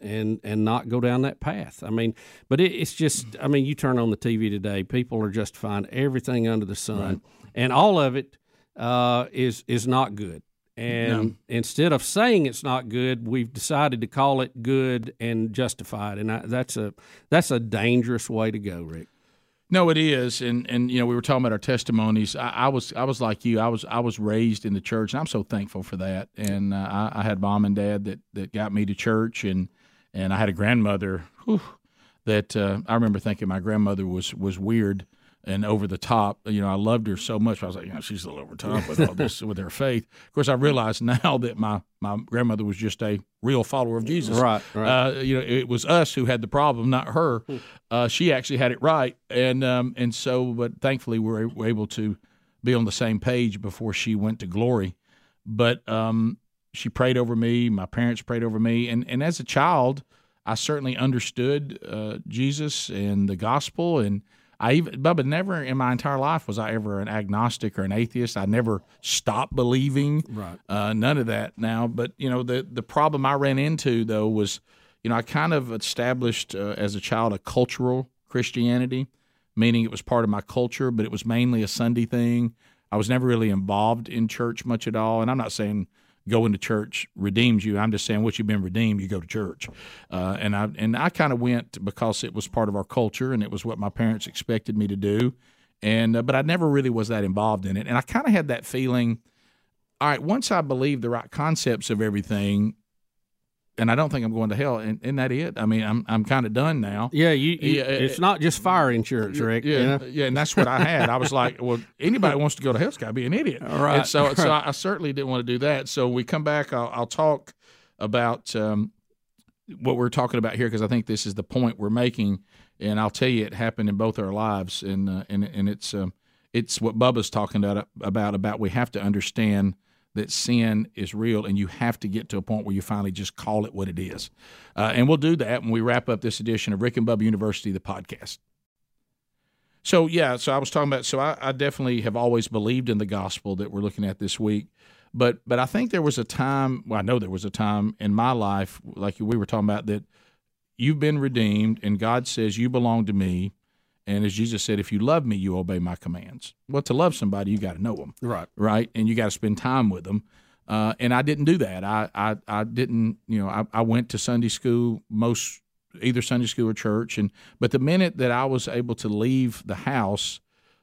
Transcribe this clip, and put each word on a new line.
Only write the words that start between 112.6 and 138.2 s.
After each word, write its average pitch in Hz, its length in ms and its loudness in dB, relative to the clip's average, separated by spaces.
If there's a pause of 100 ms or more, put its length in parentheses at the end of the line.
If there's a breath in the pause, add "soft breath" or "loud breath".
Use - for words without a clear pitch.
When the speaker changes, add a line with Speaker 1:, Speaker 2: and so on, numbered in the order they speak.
Speaker 2:
go 131 100 2
to 110 60 2
hell's 214 180 0
gotta 110 180 -8
be 123 120 -2
an 151 80 0
idiot." 226 280 -2
Speaker 1:
Right. 143 340 2
Speaker 2:
And 139 100 4
so, 143 280 4
Speaker 1:
<laughs> - 0 -
Speaker 2:
so 160 140 6
I, 151 200 2
I - 20 -2
certainly 165 420 -2
didn't 135 140 -4
wanna 127 160 0
do 123 160 0
that. 135 300 0
So 127 200 0
we 123 140 0
come 151 220 -2
back, 151 280 0
I'll, 120 200 0
I'll 120 160 -2
talk 151 440 2 (460 soft breath)
about, 117 560 0
um, 107 380 0 (880)
what 131 160 2
we're 120 120 2
talking 123 300 0
about 110 160 0
here, 117 160 0
'cause 110 100 0
I 110 60 0
think 117 200 0
this 107 200 -4
is 101 80 -6
the 104 80 -6
point 120 340 0
we're 104 140 -2
making. 113 540 0 (340 soft breath)
And 104 220 -2
I'll 107 100 0
tell - 180 0
you, 117 160 2
it 101 100 -10
happened 110 340 -2
in 101 80 0
both 110 240 0
our 98 120 -2
lives. 101 520 -2
And, 98 260 -2
uh, 95 180 -4
and, 101 140 0
and 98 260 -2
it's, 101 260 -6
um, 95 180 -4 (400)
it's - 280 -2
what 113 160 -2
Bubba's 117 320 2
talking 104 360 0
about, 101 240 0 (140)
about, 104 340 0
about 107 240 -2
we 101 100 -2
have 120 220 -2
to 101 100 -6
understand 101 720 2 (420)
that 104 140 -4
sin 110 640 2
is 101 180 -6
real, 110 320 0
and 101 140 0
you 98 80 -2
have 117 320 -2
to - 80 -8
get 104 220 -4
to - 80 -6
a 95 60 -4
point 107 220 -4
where 101 80 -4
you 98 80 -2
finally 101 300 -4
just 92 240 -8
call 107 320 -2
it - 80 -12
what 95 140 -4
it 85 100 -8
is. 92 320 -10 (460 loud breath)
Uh, 110 180 0
and 123 140 6
we'll 156 80 6
do 156 180 4
that 123 280 0
when 113 100 -2
we 113 80 2
wrap 120 280 2
up 113 120 0
this 113 180 -4
edition 110 340 -2
of 98 100 0
Rick 120 140 0
and 117 80 2
Bubba 110 180 2
University, 107 500 0
the 92 80 -4
podcast. - 580 -12 (1400)